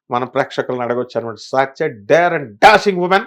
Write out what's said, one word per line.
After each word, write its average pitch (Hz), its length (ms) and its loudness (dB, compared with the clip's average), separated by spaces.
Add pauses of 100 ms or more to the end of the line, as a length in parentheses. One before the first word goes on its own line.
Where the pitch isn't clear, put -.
(100)
మన 123 140 -2
ప్రేక్షకులను 127 560 -4
అడగొచ్చు 120 400 -4
అనమాట. 113 140 -10
Such 135 560 -4
a 120 60 -14 (160)
dare 170 280 2
and 135 60 -10
dashing 196 580 4
woman 190 220 2